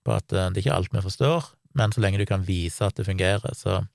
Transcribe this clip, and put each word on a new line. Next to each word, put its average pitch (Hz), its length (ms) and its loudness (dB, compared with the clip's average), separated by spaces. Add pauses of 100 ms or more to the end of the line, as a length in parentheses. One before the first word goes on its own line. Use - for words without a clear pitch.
på 110 120 0
at, 95 180 -2
eh, 92 160 0
det 92 100 -2
er 98 60 -4
ikke 143 100 2
alt 95 160 0
vi 95 140 0
forstår, 147 420 0 (280)
men 110 160 2
så 107 120 0
lenge 98 160 2
du 101 60 2
kan 95 180 0
vise 90 400 -2
at 98 160 0
det 90 80 -2
fungerer, 95 480 0
så, 95 260 -2 (120)